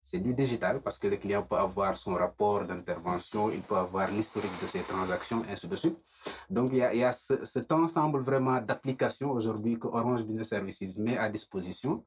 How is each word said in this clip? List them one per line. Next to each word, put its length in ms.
C'est 140
du 140
digital 480
parce 180
que 80
le 80
client 280
peut 120
avoir 400
son 200
rapport 520
d'intervention, 840
il 100
peut 160
avoir 340
l'historique 500
de 60
ses 140
transactions, 680
ainsi 160
de 120
suite. 200
Donc, 240
il 60
y 20
a, 120
il 60
y 60
a 80
ce, 320
cet 260
ensemble 480
vraiment 400
d'applications 720
aujourd'hui 480
que 80
Orange 380
Business 240
Services 500
met 180
à 120
disposition 760